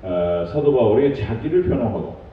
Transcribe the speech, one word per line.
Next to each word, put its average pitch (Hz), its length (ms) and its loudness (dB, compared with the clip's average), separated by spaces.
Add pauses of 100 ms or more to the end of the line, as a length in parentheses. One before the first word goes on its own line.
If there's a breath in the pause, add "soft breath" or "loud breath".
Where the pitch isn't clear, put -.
어, - 440 -2
사도 143 280 0
바울이 123 400 4
자기를 113 500 -2
변호하고 202 520 -2 (160)